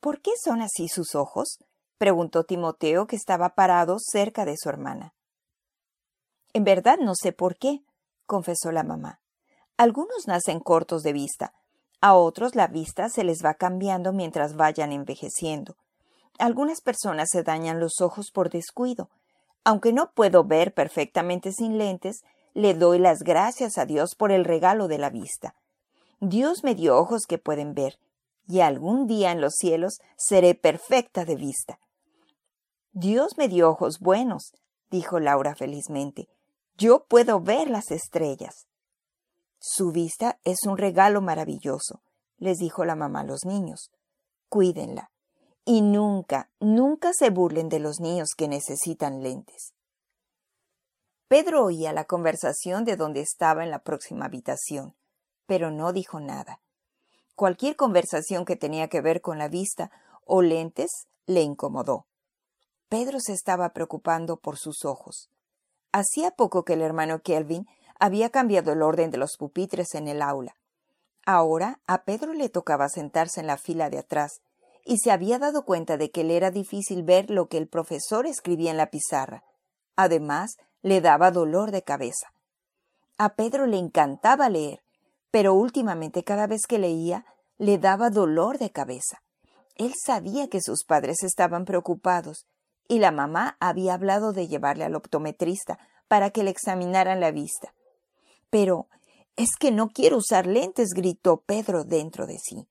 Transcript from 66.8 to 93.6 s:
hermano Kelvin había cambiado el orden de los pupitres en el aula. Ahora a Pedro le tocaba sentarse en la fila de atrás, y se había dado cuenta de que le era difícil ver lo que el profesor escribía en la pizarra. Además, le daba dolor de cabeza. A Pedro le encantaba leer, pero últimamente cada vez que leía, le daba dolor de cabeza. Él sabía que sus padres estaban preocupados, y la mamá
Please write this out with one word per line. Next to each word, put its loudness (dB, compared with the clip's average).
hermano -4
Kelvin -4
había 2
cambiado 2
el 0
orden 2
de -4
los -4
pupitres -6
en -8
el -4
aula. -6
Ahora 2
a -2
Pedro -6
le -4
tocaba 0
sentarse -4
en -8
la -2
fila -4
de -8
atrás, -4
y 0
se 4
había 2
dado -2
cuenta 0
de -2
que -2
le 2
era 2
difícil -6
ver 4
lo 0
que -4
el -4
profesor -4
escribía -2
en -4
la 0
pizarra. -6
Además, 0
le 4
daba 8
dolor 0
de -4
cabeza. -8
A 2
Pedro 0
le 0
encantaba 2
leer, -2
pero 6
últimamente 0
cada -2
vez -4
que 0
leía, -2
le 4
daba 2
dolor 2
de -4
cabeza. -8
Él -4
sabía -4
que -4
sus -6
padres 0
estaban -2
preocupados, -4
y 2
la 6
mamá -2